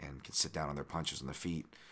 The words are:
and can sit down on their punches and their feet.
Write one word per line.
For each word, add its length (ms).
and 200
can 120
sit 180
down 160
on 60
their 100
punches 360
and 80
their 60
feet. 300